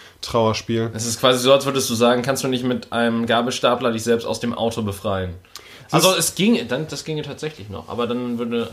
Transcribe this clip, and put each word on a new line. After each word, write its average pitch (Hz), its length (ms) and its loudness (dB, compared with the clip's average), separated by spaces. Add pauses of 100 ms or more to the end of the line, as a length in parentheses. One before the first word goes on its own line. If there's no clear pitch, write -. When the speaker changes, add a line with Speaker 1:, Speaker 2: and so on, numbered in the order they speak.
(200)
Speaker 1:
Trauerspiel. 113 760 0
Speaker 2:
Es 110 100 -6
ist 113 140 -4
quasi 127 220 4
so, 127 120 6
als 135 140 6
würdest 135 240 0
du 120 40 0
sagen, 120 280 4
kannst 135 220 -2
du 139 40 -2
nicht 127 160 -2
mit 123 280 -2
einem 117 340 0
Gabelstapler 120 640 2
dich 110 140 -4
selbst 117 200 2
aus 110 140 -4
dem 120 160 -4
Auto 113 280 -2
befreien? 95 480 -4 (600)
Speaker 1:
Das 135 140 4
Speaker 2:
Also 185 120 6
es 165 200 -2
ging, 226 320 2
dann, 143 180 -2
das 147 180 -10
ginge 156 180 -6
tatsächlich 143 480 -10
noch, - 180 -12
aber 117 180 -2
dann 120 320 -2
würde, 117 340 -2